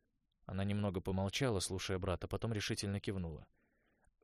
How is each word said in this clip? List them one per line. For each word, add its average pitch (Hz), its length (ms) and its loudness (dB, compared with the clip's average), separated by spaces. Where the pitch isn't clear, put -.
Она 95 180 -2
немного 101 380 2
помолчала, 98 580 2
слушая 95 400 0
брата, 92 280 0
потом 113 260 -2
решительно 101 460 -2
кивнула. 87 460 -4